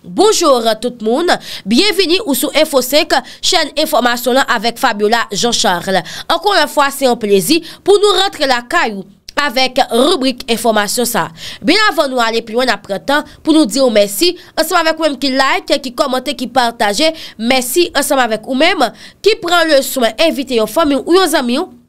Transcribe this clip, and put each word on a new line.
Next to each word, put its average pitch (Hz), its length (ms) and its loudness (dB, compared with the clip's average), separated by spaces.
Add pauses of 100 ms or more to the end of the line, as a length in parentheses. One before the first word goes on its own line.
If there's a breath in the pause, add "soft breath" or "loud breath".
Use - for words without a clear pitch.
Bonjou 302 560 2 (240)
tout 247 240 -8
moun, 311 240 0 (320 loud breath)
byenveni 349 600 2
ou 269 100 -2
sou 285 240 -2
Info 285 240 2
cinq, 311 320 0 (240 loud breath)
chèn 320 320 0 (140)
enfòmasyon 247 560 0
la - 100 0
avèk 233 320 -2
Fabiola 226 480 0
Jean-Charles. 190 680 0 (260 loud breath)
Ankò 349 320 0
yon 294 140 0
fwa, 285 180 2
se 269 160 -4
yon 240 160 2
plezi 202 380 2 (260 loud breath)
pou 381 160 4
nou 392 160 2
rantre 381 320 -2
la 240 160 0
kay 277 300 0
ou 190 100 -12 (320)
avèk 262 540 0
ribrik 262 580 0
enfòmasyon 220 560 0
sa. 180 220 -2 (340 loud breath)
Byen 370 300 2
avan 294 180 0
nou 247 140 0
ale 226 180 -2
pli 226 160 -6
lwen, 254 80 0
n 226 80 0
ap 202 140 -6
pran 190 180 -6
tan 294 240 0 (140 loud breath)
pou 302 100 2
nou 294 160 4
di 233 140 -4
ou 240 100 2
mèsi. 208 380 2 (240 loud breath)
Ansanm 330 240 0
avèk 320 180 0
ou 320 80 -2
menm 294 160 -2
ki 269 140 -2
like, 294 500 0
ki 247 80 -10
kòmante, 262 400 -4
ki 247 160 -8
pataje. 240 640 0 (260 loud breath)
Mèsi 262 560 0
ansanm 277 320 0
avèk 220 240 -4
ou 262 80 -2
menm 320 300 2 (340 loud breath)
ki 427 240 2
pran 339 240 2
le 277 160 4
swen 233 320 -2
envite 262 400 0
yon 214 140 0
fanmi 294 260 0
ou - 220 0
yon 370 100 2
zanmi 269 320 0
ou 370 80 -8 (200)